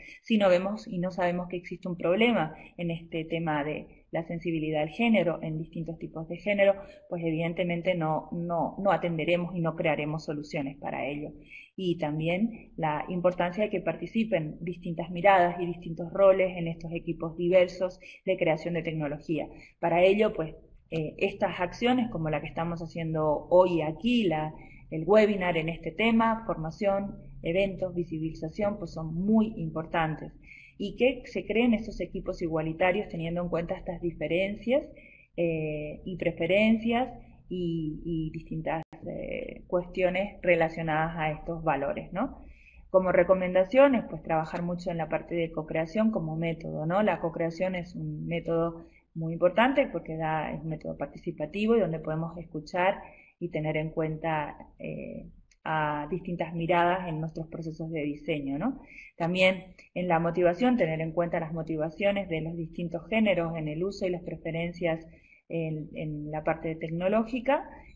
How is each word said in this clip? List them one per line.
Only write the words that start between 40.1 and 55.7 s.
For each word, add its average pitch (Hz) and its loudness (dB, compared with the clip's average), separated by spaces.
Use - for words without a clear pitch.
relacionadas 165 2
a 156 0
estos 165 -8
valores, 143 0
¿no? 220 -4
Como 185 4
recomendaciones, 185 6
pues 160 -10
trabajar 165 0
mucho 175 -4
en 170 -2
la 156 -2
parte 156 -2
de 165 0
co-creación 160 0
como 160 -2
método, 160 -4
¿no? 185 4
La 180 4
co-creación 170 -2
es 175 -8
un 156 -6
método 165 -2
muy 165 -4
importante 226 4
porque 160 -6
da, 156 -2
es 156 -6
un 160 -8
método 160 -8
participativo 165 -2
y 226 6
donde 160 0
podemos 160 -4
escuchar 175 -2
y 175 -6
tener 156 -2
en 156 -2
cuenta, 156 -2
eh, - -10
a 151 0